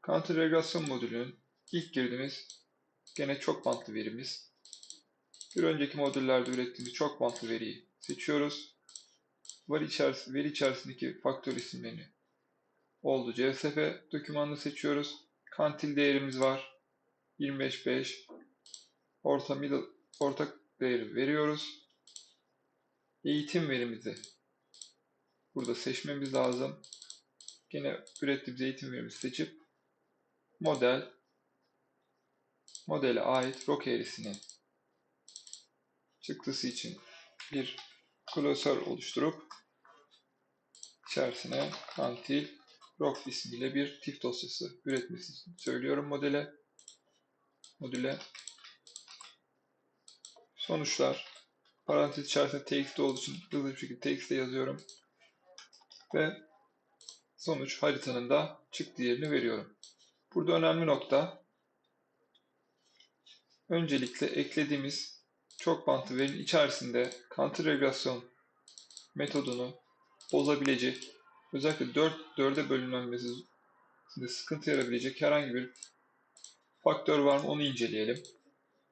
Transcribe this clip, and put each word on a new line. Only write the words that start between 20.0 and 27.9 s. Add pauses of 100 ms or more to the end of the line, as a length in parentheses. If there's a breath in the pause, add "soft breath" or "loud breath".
ortak (200)
değeri
veriyoruz. (1400)
Eğitim
verimizi (1400)
burada
seçmemiz
lazım. (880)
Gene (220)